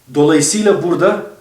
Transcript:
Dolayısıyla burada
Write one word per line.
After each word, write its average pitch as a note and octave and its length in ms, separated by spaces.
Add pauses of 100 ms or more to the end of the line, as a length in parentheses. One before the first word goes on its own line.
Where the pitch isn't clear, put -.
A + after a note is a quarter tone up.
(140)
Dolayısıyla D#3 680
burada F3 400 (180)